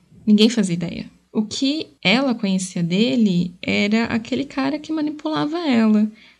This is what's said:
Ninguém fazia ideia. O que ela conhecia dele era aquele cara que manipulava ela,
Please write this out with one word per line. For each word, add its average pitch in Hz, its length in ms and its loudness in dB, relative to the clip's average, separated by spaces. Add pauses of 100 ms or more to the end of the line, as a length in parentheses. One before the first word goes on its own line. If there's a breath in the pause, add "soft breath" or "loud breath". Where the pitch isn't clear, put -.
(260)
Ninguém 214 220 6
fazia 185 260 -2
ideia. - 340 -8 (240)
O 220 100 0
que 269 440 -4 (160)
ela 240 320 2
conhecia 185 480 -2
dele 185 680 2 (100)
era 208 440 0
aquele 233 380 -4
cara 277 360 -4
que 311 120 -10
manipulava 302 680 -4
ela, 220 520 2 (300 loud breath)